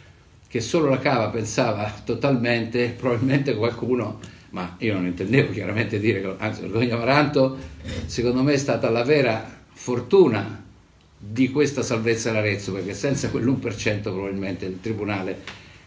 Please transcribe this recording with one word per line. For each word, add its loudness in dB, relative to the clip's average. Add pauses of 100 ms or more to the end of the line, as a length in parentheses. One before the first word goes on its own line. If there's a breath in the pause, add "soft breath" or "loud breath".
(480 loud breath)
che -4
solo 2
la 4
Cava 2
pensava 0 (120)
totalmente, 2
probabilmente 2
qualcuno, -2 (320 loud breath)
ma -8
io 0
non -2
intendevo 2
chiaramente -2
dire 0
che, -4
anzi, -6
Orgoglio 0
Amaranto 2 (480 loud breath)
secondo 0
me 4
è 2
stata 0
la 2
vera 2 (100)
fortuna 2 (540)
di 0
questa 2
salvezza 0
dell'Arezzo, 0
perché -6
senza -2
quell'uno 2
per -4
cento -2
probabilmente -4
il -6
Tribunale -4 (460 loud breath)